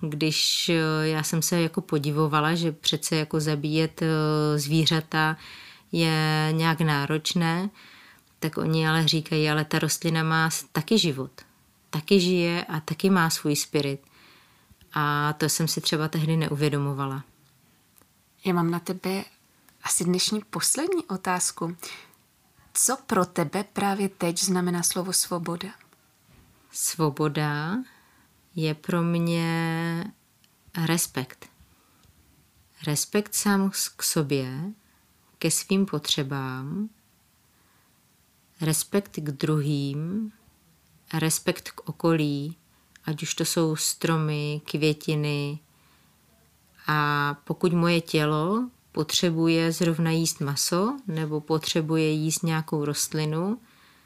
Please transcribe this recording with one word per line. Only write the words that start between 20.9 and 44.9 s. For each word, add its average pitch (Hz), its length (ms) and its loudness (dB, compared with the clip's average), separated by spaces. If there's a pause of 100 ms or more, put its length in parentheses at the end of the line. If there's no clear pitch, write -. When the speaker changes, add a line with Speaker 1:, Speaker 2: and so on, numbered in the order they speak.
Speaker 2:
otázku. 180 720 -4 (1000)
Co - 240 2 (100)
pro 185 180 4
tebe 175 380 -2 (100)
právě 196 360 0
teď 175 300 -2
znamená 180 440 0
slovo 180 300 -2
svoboda? 175 560 -4 (1040)
Speaker 1:
Svoboda 151 1040 -2 (800)
je 156 180 -2
pro 170 280 -2
mě 165 1000 0 (840)
respekt. - 640 -2 (1400)
Respekt 180 480 -2
sám 196 380 2
s-, - 160 -4
k - 140 -12
sobě, 139 600 -2 (760)
ke 165 120 0
svým 190 340 0
potřebám, 143 1040 -4 (1700)
respekt 165 540 0
k 151 160 -4
druhým, 151 1000 -2 (800)
respekt 160 580 -2
k - 180 -12
okolí, 151 680 0 (480)
ať 156 180 -4
už - 120 -6
to 165 100 -2
jsou 160 300 0
stromy, 151 920 -2
květiny. 147 920 0 (1300)